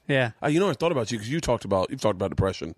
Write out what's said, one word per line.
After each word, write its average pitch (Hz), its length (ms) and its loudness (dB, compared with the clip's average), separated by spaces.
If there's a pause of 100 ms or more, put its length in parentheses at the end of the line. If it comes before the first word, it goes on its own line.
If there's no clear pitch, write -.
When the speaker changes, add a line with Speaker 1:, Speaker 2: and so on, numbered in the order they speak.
Speaker 1:
Yeah. 131 240 2 (100)
Speaker 2:
Uh, - 60 0
you 151 120 2
know, 196 100 4
I 156 40 0
thought 160 200 0
about 120 180 -2
you 120 60 -2
'cause 107 100 -8
you 156 140 -2
talked 120 240 0
about, 98 240 2
you've 135 100 -8
talked 104 160 2
about 95 140 -2
depression. 90 480 -2